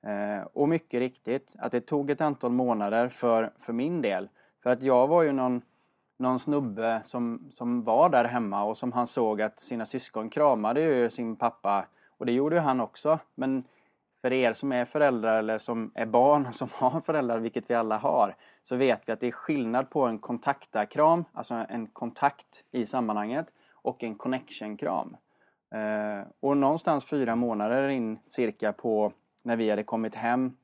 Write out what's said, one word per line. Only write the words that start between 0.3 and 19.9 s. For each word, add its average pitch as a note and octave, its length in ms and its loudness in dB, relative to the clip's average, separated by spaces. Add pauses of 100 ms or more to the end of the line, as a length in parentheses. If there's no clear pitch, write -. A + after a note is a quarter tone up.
och C#3+ 160 2
mycket D#3+ 300 -2
riktigt, B2+ 600 -4
att - 120 -6
det B2 100 0
tog C#3+ 280 -2
ett C#3+ 120 0
antal C#3 300 0
månader A#2 580 2
för, A2+ 500 2
för - 140 -10
min D3+ 280 -2
del. G2+ 280 -2 (340)
För B2 60 0
att B2 140 2
jag C3 240 6
var E3 160 6
ju D3 80 2
någon, B2+ 300 0 (580)
någon B2+ 200 0
snubbe A#2 680 -2
som, A#2+ 480 -6
som A#2+ 300 -2
var B2 260 6
där B2 160 4
hemma G#2+ 380 -2
och G#2+ 140 -2
som B2 140 -4
han A#2+ 160 0
såg A2 340 0
att G#2+ 180 -4
sina A2+ 260 -8
syskon - 440 -8
kramade C3 520 2
ju B2+ 280 2
sin A2+ 260 -6
pappa. G2+ 500 0 (320)
Och C3 80 -8
det A#2 60 0
gjorde C#3 240 2
ju C3+ 60 4
han C3 200 2
också. D#3 380 0 (160)
Men C3 280 -2 (600)
för B2+ 80 2
er B2 200 4
som C#3 180 -4
är B2 140 0
föräldrar A#2 540 2
eller A2 180 0
som A2+ 380 -6
är A2 100 -2
barn C3 400 4
och A#2+ 100 -8
som A#2 160 -6
<laughs> - 20 -16
har C3+ 280 0
föräldrar, B2+ 380 -2
vilket A2+ 300 -6
vi A#2+ 60 2
alla A2 220 0
har, A2+ 380 2 (260)
så - 140 -8
vet B2+ 340 2
vi A#2 40 -2
att A2 60 -6
det B2 80 -2
är A#2 40 -2
skillnad B2+ 580 -2
på C#3 160 0